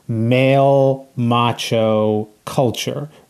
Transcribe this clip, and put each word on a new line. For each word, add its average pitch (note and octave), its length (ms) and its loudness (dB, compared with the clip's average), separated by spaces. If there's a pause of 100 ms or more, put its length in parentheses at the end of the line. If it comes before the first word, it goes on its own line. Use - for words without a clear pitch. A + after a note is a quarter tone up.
male C3+ 1080 2
macho A2+ 1160 0 (160)
culture, C3+ 640 -4 (200)